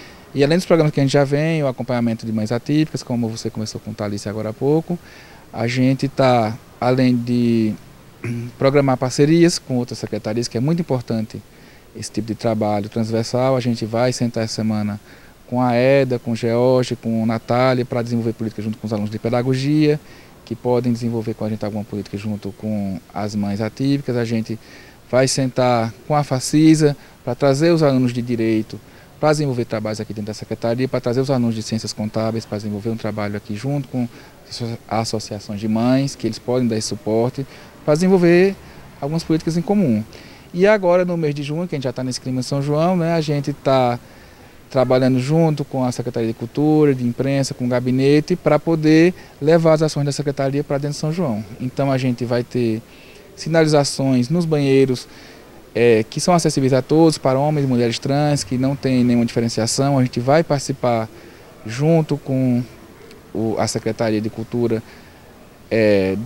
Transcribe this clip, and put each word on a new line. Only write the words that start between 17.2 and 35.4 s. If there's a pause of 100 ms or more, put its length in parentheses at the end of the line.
a
Natália,
pra
desenvolver
política
junto
com
os
alunos
de
pedagogia, (440)
que
podem
desenvolver
com
a
gente
alguma
política
junto
com (140)
as
mães
atípicas.
A
gente (500)
vai
sentar (140)
com
a
Facisa (280)
pra
trazer
os
alunos
de
direito (420)
pra
desenvolver
trabalhos
aqui
dentro
da
secretaria,
pra
trazer
os
alunos
de
ciências
contábeis
pra
desenvolver
um
trabalho
aqui
junto
com (420)
as (260)
associações